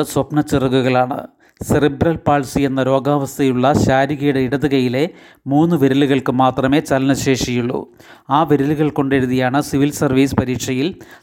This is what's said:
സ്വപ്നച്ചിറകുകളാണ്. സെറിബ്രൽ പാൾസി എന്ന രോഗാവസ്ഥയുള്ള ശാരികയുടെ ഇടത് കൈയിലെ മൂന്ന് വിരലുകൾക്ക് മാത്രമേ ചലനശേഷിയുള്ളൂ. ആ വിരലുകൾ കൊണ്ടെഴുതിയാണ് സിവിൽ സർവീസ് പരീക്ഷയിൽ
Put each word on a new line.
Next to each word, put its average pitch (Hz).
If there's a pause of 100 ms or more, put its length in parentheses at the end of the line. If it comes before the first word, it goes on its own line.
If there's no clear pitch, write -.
സ്വപ്നച്ചിറകുകളാണ്. 131 (440)
സെറിബ്രൽ 151
പാൾസി 147
എന്ന 135
രോഗാവസ്ഥയുള്ള 135 (120)
ശാരികയുടെ 135
ഇടത് 131
കൈയിലെ 131 (420)
മൂന്ന് 151
വിരലുകൾക്ക് 135
മാത്രമേ 131
ചലനശേഷിയുള്ളൂ. 131 (480)
ആ 139
വിരലുകൾ 147
കൊണ്ടെഴുതിയാണ് 131
സിവിൽ 143
സർവീസ് 135
പരീക്ഷയിൽ 127 (340)